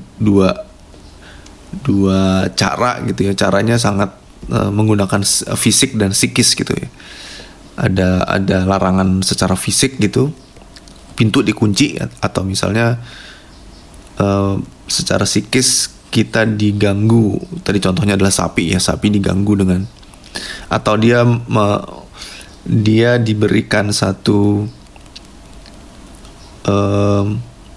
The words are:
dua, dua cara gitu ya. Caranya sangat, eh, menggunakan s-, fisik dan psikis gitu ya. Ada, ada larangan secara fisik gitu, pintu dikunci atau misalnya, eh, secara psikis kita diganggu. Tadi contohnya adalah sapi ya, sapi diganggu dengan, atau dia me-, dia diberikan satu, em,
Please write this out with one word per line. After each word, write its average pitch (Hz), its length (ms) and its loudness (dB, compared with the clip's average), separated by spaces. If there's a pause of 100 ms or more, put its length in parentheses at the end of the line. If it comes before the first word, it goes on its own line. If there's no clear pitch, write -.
(180)
dua, 98 560 2 (1080)
dua 95 720 2
cara 113 560 -2
gitu 98 160 -2
ya. 98 80 0
Caranya 101 480 2
sangat, 101 320 0 (320)
eh, 101 240 -2
menggunakan 101 560 0
s-, - 160 -2 (160)
fisik - 400 0
dan 98 160 0
psikis - 400 0
gitu - 160 -4
ya. - 160 -4 (880)
Ada, 92 560 0
ada 95 280 0 (120)
larangan 95 560 2
secara 92 320 0
fisik - 400 -2
gitu, 131 320 0 (880)
pintu 107 240 2
dikunci - 560 0
atau - 480 -4
misalnya, 110 560 0 (1200)
eh, 98 340 0 (300)
secara - 400 -2
psikis - 640 0 (240)
kita 113 320 2
diganggu. 104 960 2 (240)
Tadi 95 160 0
contohnya 98 320 0
adalah 98 160 4
sapi 85 400 -2
ya, 92 80 2
sapi 90 320 0
diganggu 101 480 2
dengan, 92 240 2 (880)
atau 110 320 0
dia 120 240 4
me-, 117 560 0 (880)
dia 113 480 4
diberikan 107 720 0
satu, 104 800 0 (2000)
em, 101 720 0 (360)